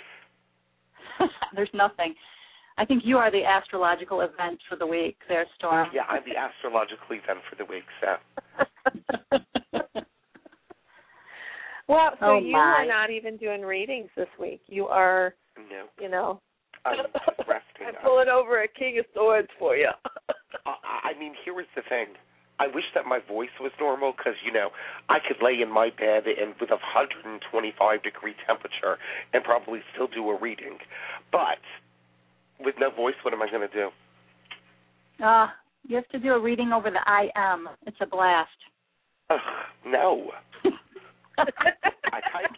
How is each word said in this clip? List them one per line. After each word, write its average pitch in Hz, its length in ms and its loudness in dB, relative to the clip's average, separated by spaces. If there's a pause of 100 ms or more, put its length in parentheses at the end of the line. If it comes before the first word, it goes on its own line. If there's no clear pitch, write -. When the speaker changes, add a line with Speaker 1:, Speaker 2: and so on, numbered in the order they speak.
(1200)
Speaker 1:
<laughs> 359 100 2 (280)
There's 202 180 -2
nothing. 196 400 0 (640)
I 214 60 2
think 247 200 2
you 254 140 4
are 233 120 4
the 190 140 2
astrological 185 760 0
event 175 480 -4
for 180 80 -10
the 165 100 -4
week 165 300 -2 (120)
there, 170 160 0 (140)
Storm. 165 340 0
Speaker 2:
Yeah, 131 160 -2
I'm 131 160 -2
the 123 140 -8
astrological 113 720 -4
event 98 300 -6 (100)
for - 60 -16
the 104 80 -8
week, 90 200 -10 (160)
so. 95 160 0 (1200)
Speaker 1:
<laughs> - 640 -4 (1900)
Speaker 3:
Well, 311 220 6 (100)
so 202 60 2
Speaker 1:
Oh, 208 120 8
Speaker 3:
you 180 160 -2
are 147 300 6
Speaker 1:
my. - 20 0
Speaker 3:
not 214 240 2
even 220 280 -8
doing 208 240 -6
readings 202 520 -6
this 180 140 -4 (100)
week. 175 280 -10
You 196 220 -4
are, 185 460 4 (360)
Speaker 2:
No. 98 160 -14 (120)
Speaker 3:
you 190 120 -10
know. 185 300 -4 (440)
Speaker 2:
I'm - 140 -2
just - 500 -4
resting. - 380 -6
Speaker 3:
<laughs> - 20 -
I'm 226 60 -10 (100)
pulling 254 240 6
over 240 340 4
a 214 60 -2
King 254 300 -4
of - 160 -2
Swords 214 340 4 (100)
for 147 160 2
you. 143 140 4 (400)
<laughs> - 380 -10
Speaker 2:
I, - 480 -8
I 143 40 -16
mean, 151 140 -12 (120)
here 180 160 -10
is 170 140 -10
the 127 140 -6
thing. 117 200 -2 (520)
I 139 60 4
wish 143 180 -4 (100)
that 135 120 0
my 123 200 0
voice 113 340 -6
was 131 200 -6
normal 139 320 0
'cause, 120 220 -4 (100)
you 113 80 -4
know, 104 160 0 (400)
I 147 180 4
could - 160 -2
lay 120 200 4
in 110 80 -2
my 110 260 4
bed 107 300 2
and 107 340 -2
with - 100 -4
a 107 80 2
hundred - 460 -2
and 110 160 -12 (100)
twenty-five 107 520 2
degree 104 320 -8 (120)
temperature - 520 -2 (340)
and 123 120 2
probably 117 360 0 (140)
still 127 140 -2
do 113 200 -6
a 101 100 0
reading. 113 380 -8 (560)
But 151 300 0 (960)
with 135 180 -2
no 135 120 2
voice, 123 320 -2
what 120 100 -2
am 110 100 -4
I 107 80 -2
gonna 104 220 -4
do? 101 160 -2 (1400)
Speaker 1:
Uh, 220 220 8 (400)
you 240 100 -4
have 247 120 -4
to 269 100 -8
do 254 140 0
a 240 80 4
reading 233 320 0
over 220 180 2
the 180 160 -2
I 202 280 4
M. 185 340 0 (180)
It's 214 160 -14
a 190 40 -4
blast. 185 440 2 (800)
Speaker 2:
Ugh, 156 80 4 (480)
no. 175 460 2 (320)
Speaker 1:
<laughs> - 80 4 (640)
Speaker 2:
I - 840 0 (120)
type 359 260 -4